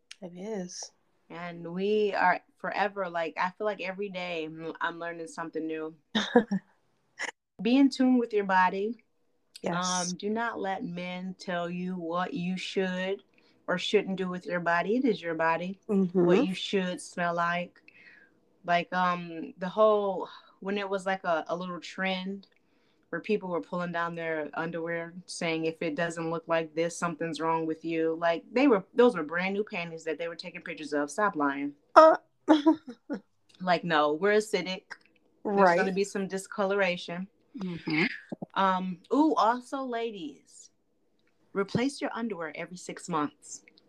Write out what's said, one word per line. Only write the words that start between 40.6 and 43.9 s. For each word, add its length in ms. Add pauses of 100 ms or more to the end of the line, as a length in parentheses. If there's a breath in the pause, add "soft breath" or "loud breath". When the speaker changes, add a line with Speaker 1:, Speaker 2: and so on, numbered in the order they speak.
Speaker 2:
replace 480
your 140
underwear 420
every 200
six 320
months. 540 (260)